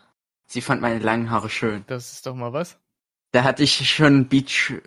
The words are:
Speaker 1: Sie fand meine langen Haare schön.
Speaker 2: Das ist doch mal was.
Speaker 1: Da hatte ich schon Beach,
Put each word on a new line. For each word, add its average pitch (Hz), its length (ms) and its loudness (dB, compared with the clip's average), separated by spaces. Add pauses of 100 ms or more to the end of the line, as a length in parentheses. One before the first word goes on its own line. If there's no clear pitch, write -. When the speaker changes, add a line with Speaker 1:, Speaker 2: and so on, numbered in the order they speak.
(460)
Speaker 1:
Sie - 160 -8
fand 131 200 -2
meine 117 180 -2
langen 113 320 -2
Haare 110 180 -2
schön. 104 380 -4
Speaker 2:
Das 123 240 -12
ist - 160 -14
doch 131 80 -10
mal 120 180 -8
was. 160 240 -8 (560)
Speaker 1:
Da 123 120 4
hatte 135 180 2
ich 135 260 0
schon 143 380 6
Beach, - 440 0 (160)